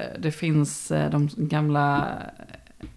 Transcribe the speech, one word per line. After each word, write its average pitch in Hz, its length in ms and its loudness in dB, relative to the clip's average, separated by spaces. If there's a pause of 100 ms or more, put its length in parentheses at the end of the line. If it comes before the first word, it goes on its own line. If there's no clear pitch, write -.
(180)
det 156 160 -2
finns, 151 560 2
eh, 151 200 2
de 147 260 4
gamla 147 680 2 (920)